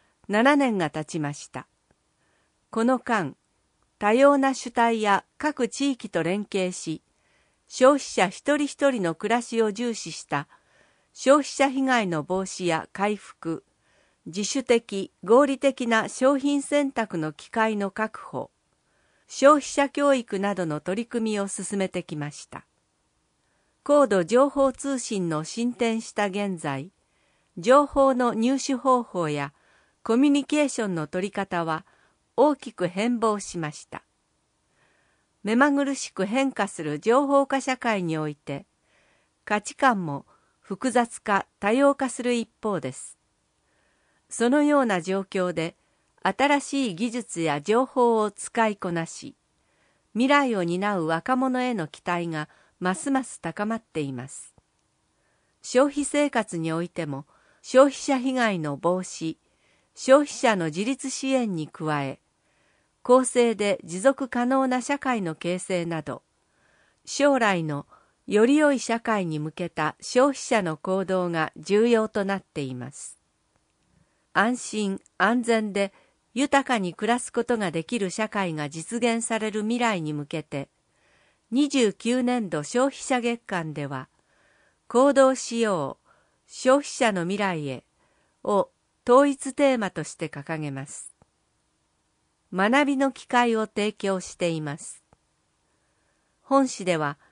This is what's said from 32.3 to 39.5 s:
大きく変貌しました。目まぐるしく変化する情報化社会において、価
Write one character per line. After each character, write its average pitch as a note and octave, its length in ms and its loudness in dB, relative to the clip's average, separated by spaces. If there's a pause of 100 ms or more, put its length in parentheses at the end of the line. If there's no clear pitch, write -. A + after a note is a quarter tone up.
大 C#4+ 180 6
き - 180 -12
く F3+ 140 -2
変 G#3+ 320 -2
貌 G#3+ 220 0
し - 180 -10
ま D3+ 140 -4
し - 160 -20
た。 - 160 -14 (1400)
目 A3 140 0
ま C#4+ 140 6
ぐ C#4 140 2
る C4+ 100 -2
し - 180 -10
く F#3+ 140 -2
変 C4 260 0
化 - 160 -2
す - 160 -10
る D3+ 160 -4
情 B3+ 260 4
報 C#4 200 4
化 C4+ 140 -2
社 C4 160 -4
会 G#3+ 260 -2
に D#3+ 140 -2
お D#3 120 -4
い D3 80 -8
て、 C#3+ 300 -10 (800)
価 G#3 160 -2